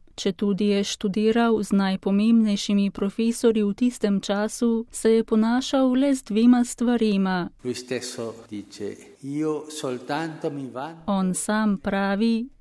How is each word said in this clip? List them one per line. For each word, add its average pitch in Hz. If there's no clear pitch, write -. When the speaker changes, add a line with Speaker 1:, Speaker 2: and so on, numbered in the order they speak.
Speaker 1:
Četudi 202
je 202
študiral 220
z -
najpomembnejšimi 202
profesorji 226
v 202
tistem 208
času, 220
se -
je 226
ponašal 247
le 269
z -
dvema 240
stvarema. 208
Speaker 2:
Lui 123
stesso 113
dice: 104
"Io 151
soltanto 147
mi 139
vanto." 160
Speaker 1:
On 190
sam 214
pravi: 202